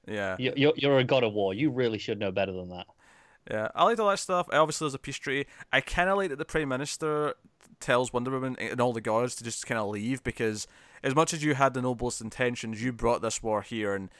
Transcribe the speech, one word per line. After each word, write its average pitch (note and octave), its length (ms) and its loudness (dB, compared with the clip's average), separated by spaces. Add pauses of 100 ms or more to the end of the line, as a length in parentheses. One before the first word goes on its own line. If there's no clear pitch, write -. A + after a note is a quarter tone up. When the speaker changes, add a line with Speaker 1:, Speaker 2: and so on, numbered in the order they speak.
Speaker 1:
Yeah. G2 300 -4
Speaker 2:
You, B2+ 180 -2
you're, C#3+ 220 6
you're C3+ 220 4
a B2+ 40 4
god B2+ 200 4
of A2 100 2
war. G2 200 0
You C3+ 160 0
really A#2+ 280 0
should G#2+ 220 -4
know G2+ 120 -2
better F#2+ 220 0
than F2+ 160 -8
that. F2+ 180 -12 (640)
Speaker 1:
Yeah, A2 260 -2
I D#3+ 100 6
liked A3+ 140 4
all G#3+ 100 4
that G3 100 0
stuff. F3+ 320 -2
Obviously, D#3 340 4
there's C3+ 80 -2
a C3+ 60 -8
peace - 180 -10
treaty. C#3 320 -4 (220)
I C3+ 100 4
kinda F#3 340 2
like G3 140 0
that C3+ 80 -4
the D#3 80 -6
Prime D#3 240 0
Minister D3 680 -2 (440)
tells B2 320 2
Wonder A#2+ 200 -2
Woman C3 280 -2
and A2+ 220 -4
all B2 120 4
the A2+ 80 -4
gods A#2 340 2
to - 80 -10
just A#2 220 -8
kinda A#2 200 -2
leave, G#2+ 380 -4
because A2 440 -2 (360)
as C3 120 0
much D#3+ 180 4
as D#3 100 -4
you D3+ 120 2
had C3+ 180 4
the B2+ 80 -2
noblest B2 400 -2
intentions, A2+ 640 -2
you B2+ 80 0
brought A2+ 300 0
this A2 200 -2
war G#2+ 200 0
here, G#2 340 -2
and F#2+ 140 -6 (100)